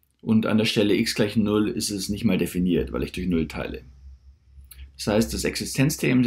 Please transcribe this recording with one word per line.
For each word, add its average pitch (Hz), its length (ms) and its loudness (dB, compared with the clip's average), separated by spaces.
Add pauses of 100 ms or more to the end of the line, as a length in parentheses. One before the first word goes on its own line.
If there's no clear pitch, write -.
(220)
Und 110 240 2
an 107 140 2
der 113 60 2
Stelle 104 300 2
x 113 200 0
gleich 104 200 0
null 104 320 2
ist 95 220 -4
es 98 200 -6
nicht 104 160 -4
mal 92 120 2
definiert, 87 540 0
weil 62 100 -4
ich 71 100 -4
durch 90 140 -6
null 82 220 0
teile. - 340 -8 (1160)
Das - 80 -10
heißt, 110 260 2
das 98 120 -4
Existenztheorem 131 840 0